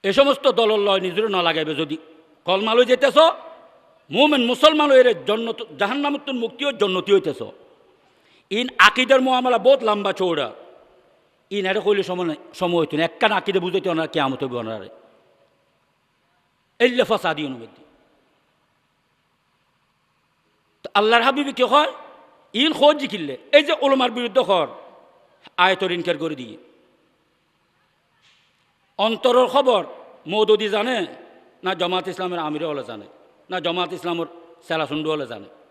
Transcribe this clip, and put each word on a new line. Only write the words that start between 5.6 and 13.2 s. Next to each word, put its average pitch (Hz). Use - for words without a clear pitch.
জাহান্নামুত্তর 285
মুক্তি 233
ও 285
জন্নতি 196
হইতেছ। 175
ইন 233
আকিদের 254
মুআমালা 254
বহুত 254
লম্বা 202
চৌড়া। 160
ইন 196
এটা 190
কইলে 202
সময় 180
নাই, 156
সময় 175
হইতো 151
না। 160
একখান 170